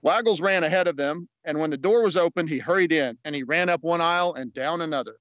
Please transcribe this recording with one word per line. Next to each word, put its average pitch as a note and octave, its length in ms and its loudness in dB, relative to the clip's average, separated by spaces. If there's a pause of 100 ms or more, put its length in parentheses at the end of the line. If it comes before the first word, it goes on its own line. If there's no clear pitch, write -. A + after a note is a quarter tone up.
Waggles G3+ 400 2
ran F#3+ 220 2
ahead F3 240 2
of E3 100 -2
them, D3 320 -4 (140)
and D3+ 160 -4
when D#3+ 100 -2
the D3 80 -4
door G3+ 260 2
was F#3 140 2
opened, E3+ 320 0
he D3+ 100 -4
hurried F3 320 2
in, C#3 320 0
and D3+ 120 -10
he C#3 80 -6
ran D#3+ 260 0
up E3+ 140 0
one E3+ 180 0
aisle F3 320 2
and B2+ 200 -10
down D3 280 -4
another. C3+ 400 -6